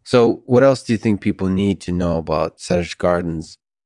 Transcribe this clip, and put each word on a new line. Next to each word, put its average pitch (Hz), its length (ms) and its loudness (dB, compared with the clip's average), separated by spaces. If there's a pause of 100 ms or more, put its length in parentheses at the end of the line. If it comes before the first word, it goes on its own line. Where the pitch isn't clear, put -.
So - 440 2
what 127 180 4
else 135 180 2
do - 100 -4
you 107 60 0
think 101 220 0
people 95 280 -4
need 95 340 0
to 90 100 -6
know 87 260 -2
about 80 400 -4
Cetterich 87 400 -4
gardens? 87 600 -4 (280)